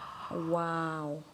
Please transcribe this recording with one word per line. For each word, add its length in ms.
<gasps> 260
Wow. 920